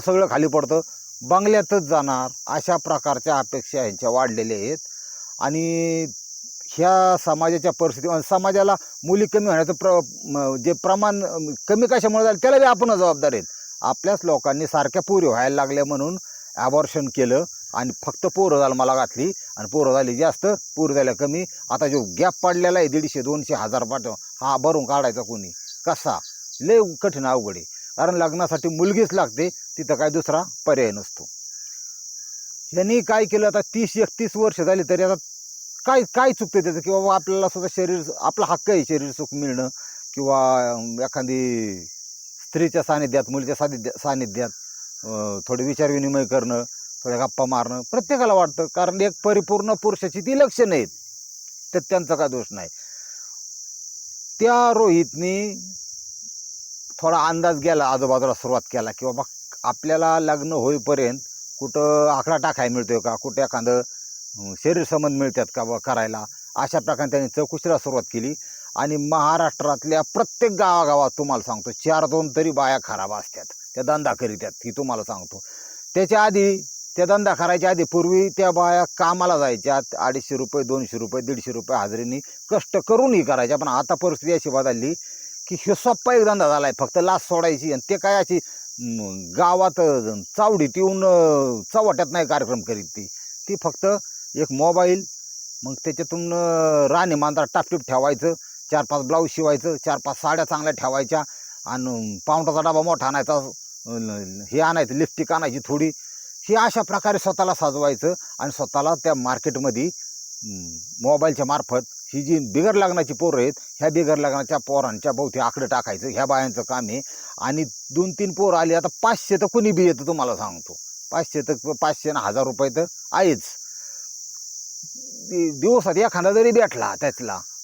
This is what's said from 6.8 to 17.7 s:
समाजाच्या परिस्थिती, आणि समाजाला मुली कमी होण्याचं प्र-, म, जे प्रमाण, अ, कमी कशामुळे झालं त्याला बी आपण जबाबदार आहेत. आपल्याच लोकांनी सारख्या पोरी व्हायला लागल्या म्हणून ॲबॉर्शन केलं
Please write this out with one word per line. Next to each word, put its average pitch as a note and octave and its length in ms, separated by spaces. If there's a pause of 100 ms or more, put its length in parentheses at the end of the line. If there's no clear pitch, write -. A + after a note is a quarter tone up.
समाजाच्या E3 540
परिस्थिती, D3 300
आणि D#3+ 200
समाजाला G3 460 (280)
मुली G3 220
कमी G#3 200
होण्याचं E3+ 280
प्र-, F3+ 280 (240)
म, C#3 300
जे C3 180
प्रमाण, G3+ 500
अ, E3 140 (300)
कमी A3 200
कशामुळे A3 360
झालं G#3+ 140
त्याला C4 200
बी C4+ 80
आपण A#3 320
जबाबदार D3+ 360
आहेत. G#2 100 (380)
आपल्याच F#3 420
लोकांनी D3 420
सारख्या D3+ 420
पोरी F#3+ 180
व्हायला C3 300
लागल्या C#3+ 300
म्हणून D3 320 (380)
ॲबॉर्शन C#3 520
केलं C3 360 (300)